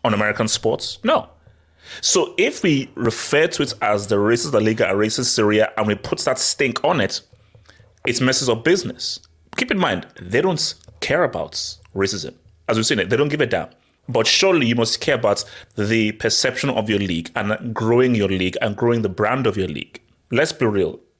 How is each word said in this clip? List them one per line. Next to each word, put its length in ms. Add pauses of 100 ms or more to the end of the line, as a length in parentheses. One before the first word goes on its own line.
on 100
American 340
sports? 540
No. 260 (720)
So 380
if 240
we 320
refer 540
to 140
it 180
as 260
the 100
racist 360
La 80
Liga 280
and 100
racist 280
Serie 340
A, 160
and 100
we 80
put 260
that 180
stink 460
on 160
it, 220 (840)
it 140
messes 280
up 160
business. 560 (360)
Keep 140
in 80
mind, 280 (140)
they 200
don't 340 (260)
care 240
about 300 (400)
racism. 400 (340)
As 80
we've 100
seen 120
it, 120
they 60
don't 120
give 120
a 60
damn. 220 (400)
But 180
surely 400
you 80
must 260
care 160
about 280 (320)
the 360
perception 580
of 180
your 100
league 360
and 400
growing 400
your 140
league 340
and 120
growing 280
the 80
brand 360
of 100
your 120
league. 320 (300)
Let's 220
be 120
real. 340 (220)